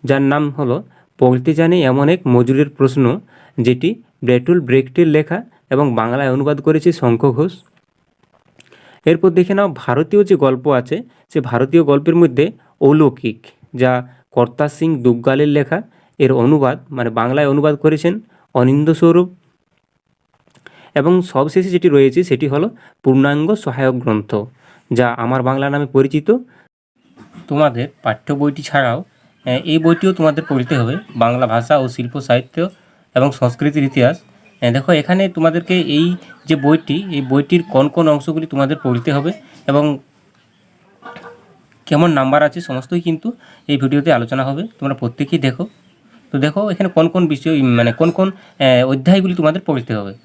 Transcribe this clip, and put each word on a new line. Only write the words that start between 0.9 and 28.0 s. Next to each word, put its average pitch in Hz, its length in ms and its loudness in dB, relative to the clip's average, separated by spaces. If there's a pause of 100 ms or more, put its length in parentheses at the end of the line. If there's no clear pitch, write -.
পড়তে 127 360 2
জানে 165 280 2
এমন 139 260 2
এক 180 180 0
মজুরের 131 420 2
প্রশ্ন, 135 520 0 (400)
যেটি 127 420 -2 (220)
ব্রেটুল 127 360 2
ব্রেখটের 131 460 0
লেখা 156 360 -2 (280)
এবং 131 240 0
বাংলায় 123 360 -2
অনুবাদ 139 300 -2
করেছে 156 320 0
শঙ্খ 127 380 0
ঘোষ। 151 220 -2 (1500)
এরপর 165 260 2
দেখে 180 240 0
নাও 196 220 0
ভারতীয় 160 480 0
যে 185 120 2
গল্প 135 360 0
আছে, 131 300 -2 (300)
সে 160 80 0
ভারতীয় 131 420 0
গল্পের 143 320 2
মধ্যে 165 380 2 (280)
অলৌকিক, 135 580 2 (360)
যা 127 320 0 (240)
কর্তা 123 380 -2
সিং 156 340 -4
দুগ্গালের 123 460 0
লেখা, 147 340 -2 (360)
এর 131 140 2
অনুবাদ 135 460 2 (120)
মানে 123 200 -6
বাংলায় 123 380 -2
অনুবাদ 147 280 0
করেছেন 160 440 -2 (340)
অনিন্দ্য 143 400 2
সৌরভ। 170 340 2 (1700)
এবং 170 280 2
সবশেষে 180 480 -2
যেটি 175 180 2
রয়েছে 139 340 4
সেটি 151 260 -2
হলো 151 220 -2 (320)
পূর্ণাঙ্গ 143 520 2
সহায়ক 131 400 -2
গ্রন্থ, 113 400 -4 (580)
যা 120 160 2
আমার 120 340 -2
বাংলা 135 280 -2
নামে 143 160 -4
পরিচিত। 139 440 0 (1160)
তোমাদের 139 400 0 (140)